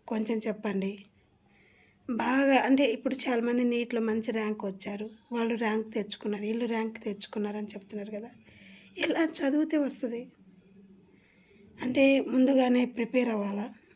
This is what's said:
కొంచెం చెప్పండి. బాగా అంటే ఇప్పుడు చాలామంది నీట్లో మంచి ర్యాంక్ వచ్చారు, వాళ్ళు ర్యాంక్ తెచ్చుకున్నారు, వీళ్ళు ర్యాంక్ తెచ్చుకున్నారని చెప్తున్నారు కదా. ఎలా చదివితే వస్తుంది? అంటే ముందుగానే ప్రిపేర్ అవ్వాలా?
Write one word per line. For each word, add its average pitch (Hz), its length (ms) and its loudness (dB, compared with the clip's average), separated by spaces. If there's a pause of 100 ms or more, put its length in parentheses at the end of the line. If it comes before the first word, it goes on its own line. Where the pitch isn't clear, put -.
కొంచెం 220 400 -2
చెప్పండి. 202 500 -4 (1120)
బాగా 254 540 4
అంటే 269 220 6
ఇప్పుడు 247 300 0
చాలామంది 240 480 0
నీట్లో 240 380 0
మంచి 220 300 -2
ర్యాంక్ 214 340 -4
వచ్చారు, 202 440 -8 (220)
వాళ్ళు 233 240 0
ర్యాంక్ 220 380 -2
తెచ్చుకున్నారు, 208 500 -4
వీళ్ళు 226 220 -2
ర్యాంక్ 220 380 -4
తెచ్చుకున్నారని 208 640 -6
చెప్తున్నారు 202 440 -12
కదా. 214 180 -10 (680)
ఎలా 339 280 0
చదివితే 311 520 0
వస్తుంది? 247 500 -2 (1500)
అంటే 269 380 6
ముందుగానే 254 680 4
ప్రిపేర్ 240 440 0
అవ్వాలా? 208 440 -4 (220)